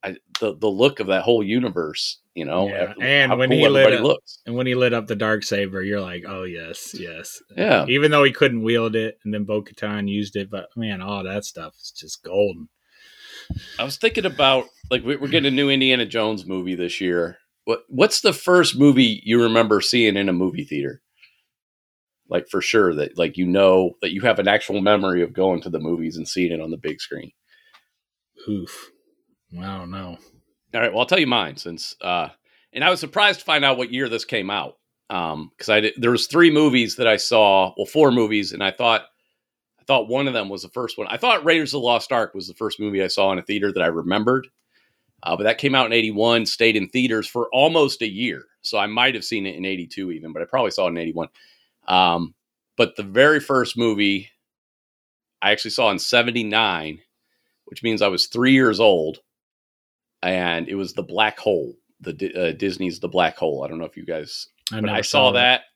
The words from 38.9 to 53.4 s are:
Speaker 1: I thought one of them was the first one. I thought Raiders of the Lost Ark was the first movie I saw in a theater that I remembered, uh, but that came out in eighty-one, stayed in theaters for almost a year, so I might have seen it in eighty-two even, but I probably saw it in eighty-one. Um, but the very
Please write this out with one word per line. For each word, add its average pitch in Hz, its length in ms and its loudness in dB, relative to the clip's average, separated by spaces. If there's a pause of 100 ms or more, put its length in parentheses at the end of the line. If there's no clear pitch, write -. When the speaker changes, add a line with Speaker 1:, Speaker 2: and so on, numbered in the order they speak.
Speaker 1:
I - 20 -20
thought 123 260 2
one 135 200 0
of 127 60 -6
them 104 140 -4
was 95 140 -10
the 95 60 -16
first 123 280 -8
one. 98 140 -8
I - 60 -6
thought 220 280 0
Raiders 156 300 -2
of 143 60 -4
the 117 60 -6
Lost 120 260 2
Ark 113 200 0
was 92 140 -12
the 92 80 -20
first 107 240 -8
movie 101 240 -2
I 92 60 -2
saw 98 240 2
in 92 80 -2
a - 20 -16
theater 101 300 -4
that 95 100 -2
I 82 60 2
remembered, 98 580 0 (800)
uh, 85 120 -2
but 98 60 -6
that 110 160 0
came 135 160 0
out 131 120 4
in 113 60 -4
eighty-one, 113 540 2
stayed 113 300 2
in 98 120 -2
theaters 120 380 -2
for 120 260 -6
almost 147 500 2
a 113 60 -4
year, 98 360 -8 (180)
so - 160 -4
I 101 80 0
might 117 300 0
have 98 80 -10
seen 101 220 -6
it 87 100 -10
in 90 80 -8
eighty-two 92 480 -8
even, 80 200 -12
but 78 100 -6
I - 20 -4
probably 120 260 -2
saw 92 160 -2
it 87 40 0
in 85 80 -6
eighty-one. 82 300 -6 (600)
Um, 87 460 2 (420)
but 117 180 2
the 104 80 -10
very 135 380 4